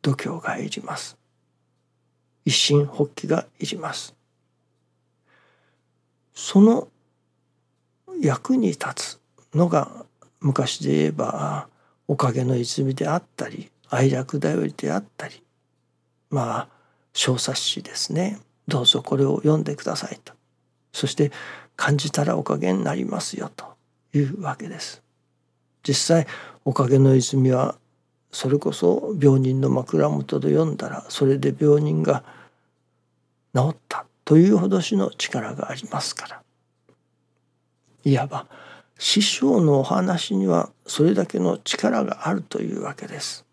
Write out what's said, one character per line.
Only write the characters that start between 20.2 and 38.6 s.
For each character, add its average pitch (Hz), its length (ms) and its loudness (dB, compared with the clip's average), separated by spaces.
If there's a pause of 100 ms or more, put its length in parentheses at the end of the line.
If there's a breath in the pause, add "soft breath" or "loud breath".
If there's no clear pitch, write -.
と。 - 80 -20 (600)
そ - 160 -4
し - 80 -6
て、 143 160 2 (420 loud breath)
感 143 240 0
じ 139 140 -6
た 147 120 -2
ら - 120 0
お - 80 -4
か - 120 0
げ 92 160 0
に 190 120 0
な - 100 -2
り - 100 -4
ま - 160 -4
す - 180 -8
よ - 180 -10
と - 100 -18 (480)
い 147 60 4
う 143 200 -2
わ 143 140 -6
け 190 140 -14
で 160 100 -14
す。 - 240 -14 (800)
実 143 340 2
際、 160 100 2 (380 loud breath)
お 135 80 0
か 131 140 2
げ 135 140 6
の 135 160 8
泉 131 340 2
は、 127 260 0 (540)
そ - 180 -6
れ 143 100 2
こ - 140 -2
そ 180 480 2
病 135 200 6
人 131 200 2
の 135 100 2
枕 131 380 0
元 143 300 -2
で 143 120 0
読 156 200 2
ん 147 60 -6
だ - 120 -8
ら、 - 200 -12
そ - 180 0
れ 135 100 4
で 139 220 -2
病 147 240 6
人 156 220 0
が 135 180 0 (1300 loud breath)
治 135 160 2
っ - 40 -10 (120)
た - 180 -8 (180)
と 147 120 6
い 170 140 10
う 214 60 6
ほ 185 120 2
ど 190 120 2
し 202 160 -2
の 196 140 0
力 120 460 -8
が - 120 -8
あ - 60 -8
り 131 160 -14
ま 143 100 -4
す - 140 -6
か - 140 -12
ら。 - 140 -18 (1600)
い 139 120 4
わ 139 120 -2
ば、 - 180 -10 (540 loud breath)